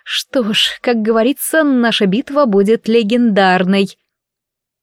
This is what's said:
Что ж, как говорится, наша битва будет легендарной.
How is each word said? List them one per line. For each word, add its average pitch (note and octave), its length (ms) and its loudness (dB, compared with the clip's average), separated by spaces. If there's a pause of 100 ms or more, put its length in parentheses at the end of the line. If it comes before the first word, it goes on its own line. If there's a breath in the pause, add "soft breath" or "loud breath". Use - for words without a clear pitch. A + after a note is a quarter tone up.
Что - 480 -6
ж, - 300 -2
как B3 160 -2
говорится, A3+ 640 0
наша A#3+ 440 0
битва C#4 380 0
будет G3+ 420 0
легендарной. G3 1080 0 (880)